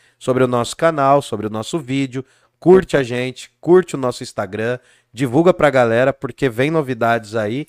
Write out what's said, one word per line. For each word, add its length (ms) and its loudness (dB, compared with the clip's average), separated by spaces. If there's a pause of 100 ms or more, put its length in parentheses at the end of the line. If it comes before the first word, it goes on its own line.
(180)
sobre 240 0
o 60 2
nosso 280 -2
canal, 460 2
sobre 240 -8
o 40 -4
nosso 280 -6
vídeo. 460 -6 (340)
Curte 380 4
a 80 2
gente, 560 -8
curte 340 4
o 40 -6
nosso 260 -4
Instagram, 540 -6 (340)
divulga 420 2
pra 160 2
galera, 440 2
porque 340 -4
vem 220 -2
novidades 640 -2
aí 320 -4